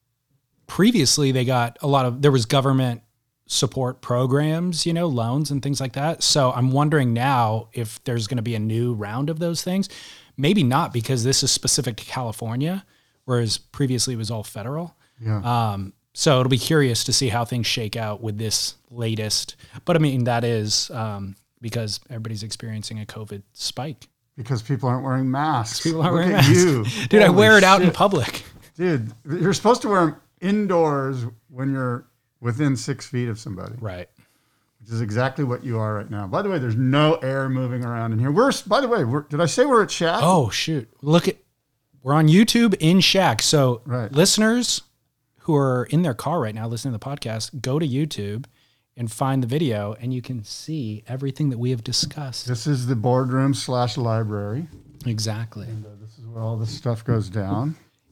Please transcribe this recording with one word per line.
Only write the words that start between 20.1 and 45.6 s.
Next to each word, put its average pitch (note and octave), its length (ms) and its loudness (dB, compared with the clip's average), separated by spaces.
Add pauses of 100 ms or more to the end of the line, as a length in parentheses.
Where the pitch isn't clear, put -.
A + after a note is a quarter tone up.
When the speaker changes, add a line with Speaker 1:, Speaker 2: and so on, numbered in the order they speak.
Speaker 1:
that A#2+ 200 0
is, A2 480 -2
um, G2+ 440 -8 (260)
because A2+ 380 -8 (100)
everybody's A2+ 340 -10
experiencing A2 560 -12
a G#2+ 60 -12
covid G#2 380 -14 (100)
spike. - 540 -10 (300)
Speaker 2:
Because A#2+ 240 -6
people C3 280 -2
aren't B2+ 160 -2
wearing C3 260 -2
masks. C#3 500 -2
Speaker 1:
People D#3+ 200 -2
aren't E3+ 140 2
Speaker 2:
Look E3 100 2
Speaker 1:
wearing G3 100 2
Speaker 2:
at C#3+ 120 6
Speaker 1:
masks. D3+ 80 8 (420)
Speaker 2:
you. G3+ 100 -2
Speaker 1:
Dude, G#3+ 140 8
I G3 60 10
Speaker 2:
Holy F3+ 100 6
Speaker 1:
wear G#3+ 200 10
it F#3+ 60 8
out F#3+ 180 8
in F#3 60 6
Speaker 2:
shit. D#3+ 80 4
Speaker 1:
public. F#3 480 0 (320)
Speaker 2:
Dude, C#3+ 360 -2 (180)
you're F3 240 2
supposed B3 300 2
to A3 60 0
wear F#3+ 120 4
'em D#3 140 2 (260)
indoors D#3+ 840 0 (240)
when C3+ 220 -6
you're B2+ 340 -4 (360)
within B2+ 340 0
six C#3 320 -6
feet B2 220 -4
of G#2 100 -8
somebody. F#2 400 -12
Speaker 1:
Right. F2+ 300 -10 (680)
Speaker 2:
Which A2 120 -18
is A2+ 100 -4
exactly B2 440 -2
what B2 180 -4
you A#2+ 160 -4
are G#2+ 160 -2
right G2+ 160 -8
now. G#2 160 -8
By D3 140 -2
the G3+ 80 -2
way, F3 100 -2
there's A#2+ 160 -2
no C#3+ 400 4
air C3+ 340 -2
moving B2+ 340 -4
around A#2 300 -4
in A2 60 0
here. C3 120 2
We're, A3+ 180 4
s-, G3+ 120 -2
by G#3+ 200 2
the B3+ 60 0
way, A3 180 2
we're, C3+ 180 0
did D3 180 -4
I F3 40 4
say A#3+ 200 4
we're B3 180 6
at D#3 60 -4
Shaq? F3 320 0
Speaker 1:
Oh, D#3+ 280 4
shoot. D3+ 380 -4 (140)
Look D#3+ 260 4
at, - 100 -2 (680)
we're C3 100 0
on D#3 140 6
YouTube A3+ 520 6
in E3 200 4
Shaq. C#3 420 2
So C3 440 2
Speaker 2:
Right. B2 260 -6
Speaker 1:
listeners A3 720 2 (580)
who D#3+ 160 0
are B2+ 340 0